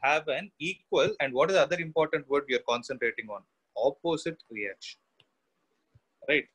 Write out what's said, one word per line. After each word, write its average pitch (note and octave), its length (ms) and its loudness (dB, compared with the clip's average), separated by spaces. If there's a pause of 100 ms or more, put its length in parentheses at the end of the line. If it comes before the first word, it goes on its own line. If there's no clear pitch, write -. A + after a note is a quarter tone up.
have D#3 260 0
an E3 300 -6
equal, C#3+ 640 0
and C3+ 120 -2
what C#3+ 180 2
is F#3+ 60 4
the E3 60 6
other F3 160 0
important D#3 500 -2
word C#3 200 0
we B2+ 60 0
are A#2+ 140 -2
concentrating A#2+ 600 -4
on? G2+ 140 -12 (340)
Opposite D3+ 720 2
reaction. G2+ 480 -10 (1300)
Right? D3 160 2 (100)